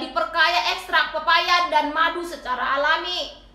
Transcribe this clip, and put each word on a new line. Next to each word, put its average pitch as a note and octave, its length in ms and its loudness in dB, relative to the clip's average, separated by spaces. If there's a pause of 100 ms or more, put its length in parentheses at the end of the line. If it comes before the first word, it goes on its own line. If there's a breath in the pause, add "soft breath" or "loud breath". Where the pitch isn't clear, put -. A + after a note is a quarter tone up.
diperkaya E4 760 0
ekstrak D#4+ 380 0
pepaya E4+ 560 2
dan D4 240 2
madu E4+ 260 0
secara C4 600 -4
alami. F4 400 0 (340)